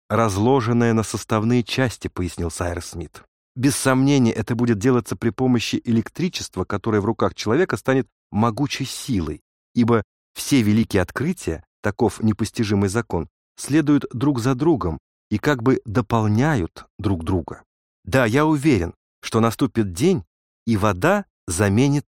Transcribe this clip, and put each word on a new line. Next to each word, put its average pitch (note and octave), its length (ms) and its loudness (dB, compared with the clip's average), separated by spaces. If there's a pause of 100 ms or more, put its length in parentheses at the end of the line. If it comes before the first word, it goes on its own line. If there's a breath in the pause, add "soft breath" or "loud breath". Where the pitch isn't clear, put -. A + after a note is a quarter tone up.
разложенная A#2 840 2
на A2 100 2
составные A2+ 600 0
части», - 440 -4
пояснил F2 420 -6
Сайрес F2 360 -6
Смит. - 380 -14 (320)
Без B2+ 200 2
сомнения, C3 560 4
это A2+ 240 -4
будет A#2 240 2
делаться A#2+ 360 0
при A#2+ 140 -2
помощи A#2+ 540 0
электричества, - 800 -4
которое G#2+ 340 -2
в G2 60 0
руках G#2+ 300 -2
человека B2+ 420 -2
станет C3 300 -2 (240)
могучей A#2 540 -2
силой, E2 560 -6 (320)
ибо A2+ 300 2 (300)
все - 280 2
великие G#2 400 2
открытия, F2 640 -6 (180)
таков - 400 -2
непостижимый G#2 680 0
закон, F#2 400 -4 (280)
следуют D3 540 2
друг C3+ 280 -2
за C3 160 0
другом A#2 420 0 (320)
и G#2+ 80 0
как C#3 260 -2
бы C3 220 2
дополняют A2 1000 0 (140)
друг G2 240 -2
друга. E2 400 -4 (400)
Да, A#2+ 220 2
я C3 200 2
уверен, C#3 480 0 (280)
что - 180 -2
наступит A2 540 0
день, C3 320 0 (400)
и A2+ 120 2
вода G#2+ 480 2 (220)
заменит A2 680 2